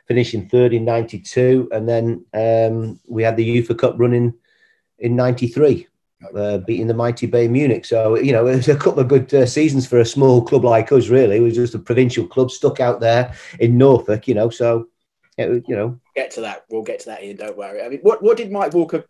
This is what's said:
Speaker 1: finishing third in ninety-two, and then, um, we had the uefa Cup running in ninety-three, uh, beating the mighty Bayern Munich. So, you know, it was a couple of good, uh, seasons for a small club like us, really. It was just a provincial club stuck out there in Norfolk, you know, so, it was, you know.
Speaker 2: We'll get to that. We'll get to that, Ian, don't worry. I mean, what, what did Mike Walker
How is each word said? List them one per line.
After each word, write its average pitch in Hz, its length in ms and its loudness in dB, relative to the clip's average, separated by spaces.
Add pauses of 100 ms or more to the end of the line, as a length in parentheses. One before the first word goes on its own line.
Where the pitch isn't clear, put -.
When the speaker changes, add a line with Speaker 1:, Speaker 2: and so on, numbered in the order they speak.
Speaker 1:
finishing 117 420 -2
third 123 240 4
in 113 100 -2
ninety-two, 120 880 -2
and 110 160 -6
then, 117 460 -2
um, 113 720 -2
we 113 140 -6
had 113 160 -2
the 117 240 0
uefa 117 160 -4
Cup - 200 0
running 120 360 0 (640)
in 120 180 -4
ninety-three, 127 720 0 (480)
uh, 104 220 -4
beating 113 300 -6
the 117 80 0
mighty 120 320 -4
Bayern 117 240 0
Munich. 131 340 0
So, 113 300 0
you 135 160 0
know, 117 160 2
it 131 80 2
was 127 120 -2
a 143 80 6
couple 143 260 0
of 123 60 0
good, 135 240 2
uh, 135 140 4
seasons 135 400 0
for 123 140 2
a 113 60 6
small 131 360 4
club 120 220 0
like 113 280 2
us, 117 180 4
really. 117 280 4
It 120 40 4
was 117 120 2
just 120 220 -2
a 107 40 -10
provincial 120 460 0
club 127 240 -2
stuck - 300 -2
out 120 200 -2
there 120 320 0 (280)
in 117 180 2
Norfolk, 120 500 4
you 127 60 2
know, 110 160 0
so, 117 380 -2 (500)
it 104 120 -4
was, 123 180 -2
you 131 80 -6
know. 104 120 -4
Speaker 2:
We'll 123 360 -10
get - 80 -12
to 117 100 -14
that. 104 280 -14
We'll 113 120 -8
get 107 200 -10
to - 60 -20
that, 104 140 -16
Ian, 101 140 -16
don't 104 220 -14
worry. 101 240 -12
I 117 80 -12
mean, 139 140 -12
what, - 200 0
what 220 140 2
did 202 160 -10
Mike 196 200 -4
Walker 165 360 -2